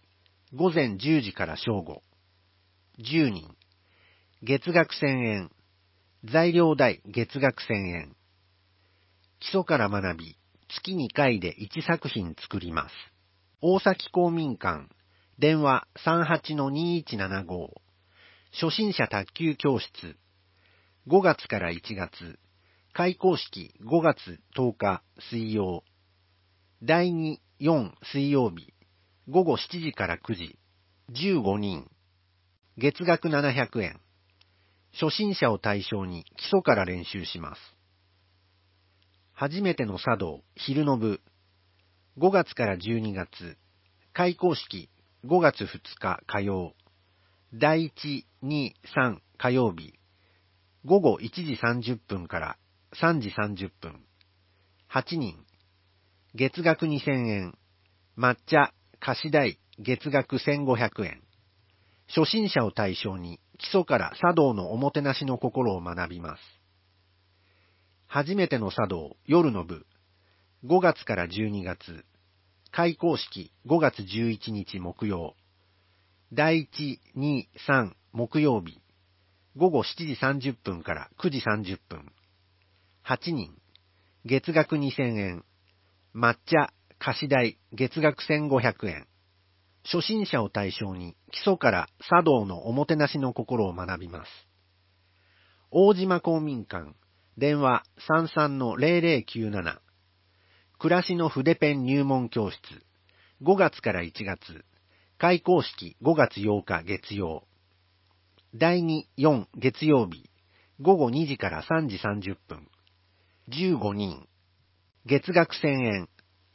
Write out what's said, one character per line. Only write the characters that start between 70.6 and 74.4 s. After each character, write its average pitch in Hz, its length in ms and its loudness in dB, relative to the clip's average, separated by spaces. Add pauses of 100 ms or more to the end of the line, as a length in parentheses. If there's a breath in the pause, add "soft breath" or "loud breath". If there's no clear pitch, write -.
五 160 160 4
月 175 240 2
か 110 120 -4
ら 87 120 -2
十 104 220 -4
二 101 140 -6
月。 87 420 -12 (640)
開 170 240 0
講 170 220 0
式、 - 340 -12 (140)
五 156 140 4
月 135 240 2
十 110 260 -2
一 113 220 -6